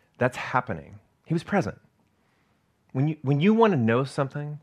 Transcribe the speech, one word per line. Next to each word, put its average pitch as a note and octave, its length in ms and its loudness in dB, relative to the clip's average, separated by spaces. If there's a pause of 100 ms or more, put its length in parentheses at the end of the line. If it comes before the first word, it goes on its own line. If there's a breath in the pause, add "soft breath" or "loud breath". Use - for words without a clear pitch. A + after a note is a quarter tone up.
(180 soft breath)
That's B2+ 200 -2
happening. G2 600 -6 (260)
He - 80 -4
was E3 100 -2
present. D#3+ 340 -2 (1160 soft breath)
When C#3 160 0
you, D3+ 120 -4
when C#3+ 200 0
you G3+ 120 6
want A3 200 4
to D#3+ 40 2
know A#2 280 2
something, D3 580 -6